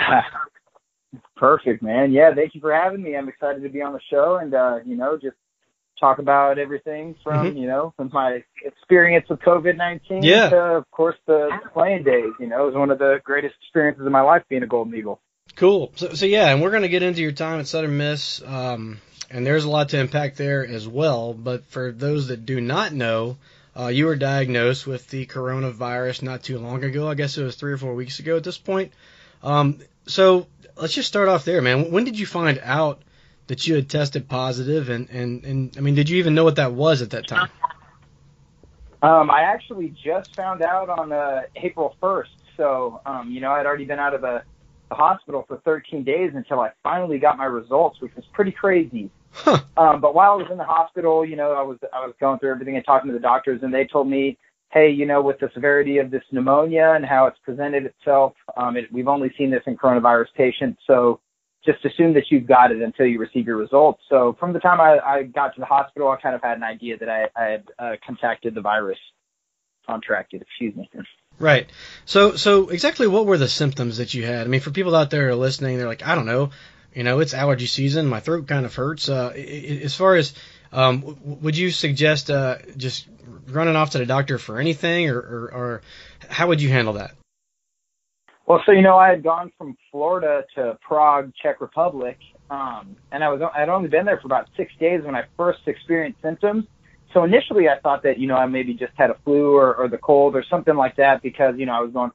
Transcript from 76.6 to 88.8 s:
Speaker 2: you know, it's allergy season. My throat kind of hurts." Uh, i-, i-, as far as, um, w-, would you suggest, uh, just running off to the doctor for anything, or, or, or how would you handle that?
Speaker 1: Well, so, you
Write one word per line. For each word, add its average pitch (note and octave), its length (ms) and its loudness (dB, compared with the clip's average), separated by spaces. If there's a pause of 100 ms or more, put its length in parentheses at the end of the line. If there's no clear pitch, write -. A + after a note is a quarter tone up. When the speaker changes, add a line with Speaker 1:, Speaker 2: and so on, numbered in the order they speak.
Speaker 2:
you B2+ 80 -8
know, B2 160 0
it's D#3 160 -2
allergy B2+ 320 -2
season. C#3 400 -2
My A#2 140 -2
throat D#3 260 -6
kind C#3 180 -2
of A2+ 80 -10
hurts." D3 360 -6
Uh, B2+ 260 -4
i-, - 40 -16
i-, C#3+ 440 -10
as C#3+ 140 -6
far F#3+ 180 4
as, D#3 200 0 (360)
um, C3 300 2
w-, D3 240 -14
would D3+ 320 -6
you F3 160 -2
suggest, D3 580 0
uh, C3+ 280 -2 (180)
just B2+ 320 -10 (400)
running D#3+ 260 0
off D#3 160 0
to - 80 -4
the B2 80 -2
doctor C3+ 320 -2
for A2+ 220 -10
anything, E3 480 -2
or, B2 100 -2
or, A#2 340 -10
or B2 300 -8 (460)
how E3+ 180 -2
would E3 160 2
you C#3+ 60 0
handle A#2+ 260 0
that? G2+ 220 -12 (1300)
Speaker 1:
Well, E3+ 180 4
so, - 60 6
you G3 120 8